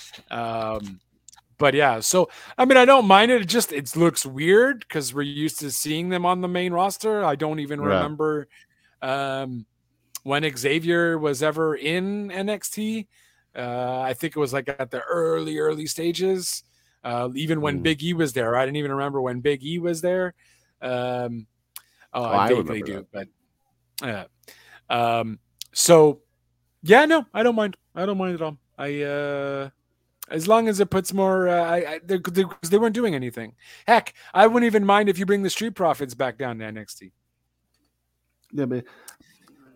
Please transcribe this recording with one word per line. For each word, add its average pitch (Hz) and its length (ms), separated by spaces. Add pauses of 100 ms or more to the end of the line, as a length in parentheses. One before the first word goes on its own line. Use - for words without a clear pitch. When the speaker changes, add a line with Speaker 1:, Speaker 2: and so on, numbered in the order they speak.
(320)
Speaker 1:
Um, 110 720 (580)
but 143 160
yeah, 135 260
so, 175 280 (280)
I 254 80
mean, 262 120
I 247 80
don't 262 220
mind 202 240
it. 247 100
It 196 80
just, 226 240
it 143 220
looks 165 300
weird 196 640
'cause 131 240
we're 143 100
used 147 380
to 143 100
seeing 156 380
them 180 160
on 180 160
the 180 80
main 180 240
roster. 202 520
I 147 100
don't 156 260
even 143 180
Speaker 2:
Right. 101 300
Speaker 1:
remember, 151 380 (540)
um, 135 640 (580)
when 143 200 (140)
Xavier 165 640
was 147 240
ever 156 320
in 190 560
N 196 180
X 208 220
T. 214 360 (480)
Uh, 123 460
I 131 140
think 156 220
it - 20
was, 135 140
like, 135 160
at 139 220
the 123 120
early, 160 560
early 156 280
stages. 175 760 (400)
Uh, 120 320
even 156 260
when 147 180
Speaker 2:
Mm. - 20
Speaker 1:
Big 151 220
E 175 100
was 160 200
there, 120 240
I 131 80
didn't 139 120
even 143 160
remember 139 280
when 123 200
Big 139 220
E 165 160
was 170 220
there. 180 340 (460)
Um, 123 680 (640)
oh, 123 160
Speaker 2:
Oh, 107 40
Speaker 1:
I 101 60
Speaker 2:
I 104 100
Speaker 1:
vaguely 127 40
Speaker 2:
remember 101 300
Speaker 1:
do, 98 140
Speaker 2:
that. 98 160
Speaker 1:
but, 98 140 (760)
uh, 107 220 (640)
um, 117 500 (340)
so 156 500 (600)
yeah, 220 220
no, 311 280
I 214 100
don't 240 120
mind. 208 220 (180)
I 175 120
don't 202 120
mind 185 160
at 160 80
all. 151 160 (180)
I, 143 260
uh, 143 680 (600)
as 160 180
long 226 220
as 196 120
it 185 100
puts 190 220
more, 190 360
uh, 175 160
I, 170 120 (180)
I, 165 100
they, 185 140
they, 180 260
'cause - 260
they 202 80
weren't 226 160
doing 226 200
anything. 117 400 (320)
Heck, 220 260 (200)
I 196 140
wouldn't 240 200
even 214 180
mind 202 240
if 175 100
you 196 80
bring 202 160
the 190 80
Street 220 240
Profits 143 400
back 123 240
down 123 200
to 110 60
N 107 120
X 107 180
T. 95 180 (1400)
Speaker 2:
Yeah, 143 120
but 123 200 (920)